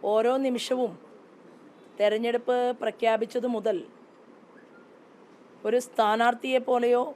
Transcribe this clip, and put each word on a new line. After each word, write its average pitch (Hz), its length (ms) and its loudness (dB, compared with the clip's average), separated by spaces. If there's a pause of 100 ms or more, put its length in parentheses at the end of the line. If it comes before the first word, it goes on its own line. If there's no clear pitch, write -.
ഓരോ 220 320 2 (120)
നിമിഷവും 254 480 -2 (1040)
തെരഞ്ഞെടുപ്പ് 233 580 0 (240)
പ്രഖ്യാപിച്ചതു 226 720 -2
മുതൽ 208 240 -2 (1900)
ഒരു 220 220 2
സ്ഥാനാർത്ഥിയെ 233 840 2
പോലെയോ 240 340 2 (140)